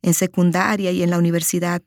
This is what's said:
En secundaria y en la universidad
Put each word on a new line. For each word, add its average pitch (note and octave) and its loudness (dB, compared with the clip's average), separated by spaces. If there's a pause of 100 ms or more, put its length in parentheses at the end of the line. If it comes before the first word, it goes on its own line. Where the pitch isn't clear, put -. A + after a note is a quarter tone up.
En F3 2
secundaria F#3 0
y F3+ -2
en F3 0
la F3 0
universidad E3+ -2